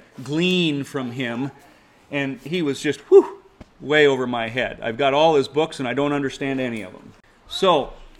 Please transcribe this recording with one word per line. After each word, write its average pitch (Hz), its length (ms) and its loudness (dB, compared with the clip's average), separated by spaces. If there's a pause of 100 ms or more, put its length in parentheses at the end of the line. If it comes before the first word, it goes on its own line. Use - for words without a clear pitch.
(220)
glean 156 640 0
from 131 260 -8
him, 123 400 -6 (580)
and 135 340 -6
he 175 200 -4
was 139 180 -2
just, 147 280 -2
whew, - 340 6 (380)
way 151 260 4
over 131 220 2
my 117 200 -4
head. 113 320 -6
I've 113 160 -6
got 135 160 2
all 156 220 4
his 135 140 2
books, 160 320 -2
and 131 80 -6
I 123 60 -4
don't 143 180 0
understand 139 480 -4
any 117 220 -6
of 92 100 -16
them. - 220 -20 (340)
So 165 440 0 (280)